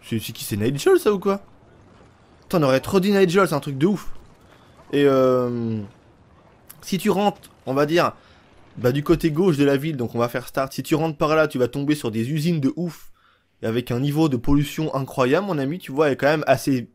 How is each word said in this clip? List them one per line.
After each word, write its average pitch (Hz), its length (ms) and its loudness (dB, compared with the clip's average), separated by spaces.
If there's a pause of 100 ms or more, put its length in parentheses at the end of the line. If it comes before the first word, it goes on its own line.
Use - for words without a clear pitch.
c'est, 110 120 -4
c'est - 120 -14
qui, - 120 -14
c'est 110 120 -6
Nigel 139 440 2
ça 214 120 0
ou 202 60 -2
quoi ? 196 220 -2 (1000)
Putain, - 180 0
on - 20 4
aurait 185 160 4
trop 202 220 0
dit 190 100 0
Nigel, 190 380 4
c'est 160 60 -2
un 139 60 0
truc 139 160 -8
de 135 100 2
ouf. 196 220 0 (840)
Et 143 120 2
euh, 123 760 2 (1000)
si - 180 -4
tu 208 120 0
rentres, 202 400 -2 (160)
on 127 80 -4
va 147 120 2
dire, 151 260 2 (640)
bah, 120 140 2
du 143 140 -2
côté 160 260 2
gauche 160 260 2
de 143 80 2
la 139 120 4
ville, 151 200 -4
donc 120 200 -6
on - 20 -4
va 117 100 0
faire 123 200 -8
start. 135 240 -6
Si - 100 -8
tu 160 140 0
rentres 156 200 -2
par 156 200 0
là, 156 100 2
tu 147 120 -6
vas 123 100 2
tomber 143 260 -2
sur 139 160 -6
des 113 200 -4
usines 160 280 0
de 139 160 0
ouf, - 380 -10 (500)
et 110 40 -6
avec 117 260 -2
un 120 80 -2
niveau 147 280 0
de 131 80 -2
pollution 143 560 0
incroyable, 135 540 0
mon 180 120 -4
ami, 143 200 -4
tu - 140 -14
vois, 147 180 2
et 131 60 -2
quand 135 100 0
même 151 220 2
assez 127 460 0